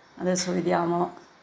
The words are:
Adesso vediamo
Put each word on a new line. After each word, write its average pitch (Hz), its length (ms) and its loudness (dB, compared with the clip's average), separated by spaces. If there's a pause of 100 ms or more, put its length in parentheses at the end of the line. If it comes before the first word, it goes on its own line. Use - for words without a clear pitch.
(180)
Adesso 180 340 0
vediamo 175 720 0 (180)